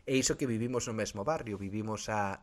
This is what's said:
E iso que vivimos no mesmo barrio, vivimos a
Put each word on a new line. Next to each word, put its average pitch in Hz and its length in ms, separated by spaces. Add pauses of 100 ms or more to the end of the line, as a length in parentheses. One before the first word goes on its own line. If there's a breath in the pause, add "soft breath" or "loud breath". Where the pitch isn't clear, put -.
E 135 80
iso 131 240
que 143 80
vivimos 120 400
no 113 80
mesmo 104 320
barrio, 107 320
vivimos 107 480
a 104 360